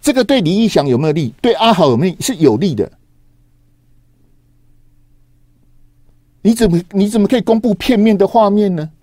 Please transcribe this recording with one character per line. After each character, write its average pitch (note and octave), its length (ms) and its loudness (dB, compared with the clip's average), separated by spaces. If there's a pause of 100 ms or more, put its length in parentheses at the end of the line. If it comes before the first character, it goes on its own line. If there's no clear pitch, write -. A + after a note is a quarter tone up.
这 D4 120 -2
个 B3+ 100 0
对 C4 160 0
李 F3 160 -2
义 A3+ 100 0
祥 D#3+ 220 0
有 C3 100 0
没 D#3 100 -2
有 D#3 40 0
利？ D3 300 -4
对 A#3 140 0
阿 F#3+ 180 2
豪 E3 160 4
有 A#2 80 2
没 F#3 120 0
有， E3 120 -8
是 - 140 -6
有 E3 200 2
利 E3+ 180 -2
的。 A2 160 -4 (3500)
你 A3+ 120 0
怎 A3 180 0
么， E3+ 100 0 (100)
你 G3+ 180 0
怎 A3 100 -2
么 G3+ 80 2
可 B3+ 100 0
以 G#3+ 40 0
公 A3+ 180 0
布 G#3+ 140 -2
片 A#3+ 260 -2
面 G#3+ 180 2
的 G3 80 2
画 G#3+ 240 0
面 G3+ 240 0
呢？ D#3 160 -6 (140)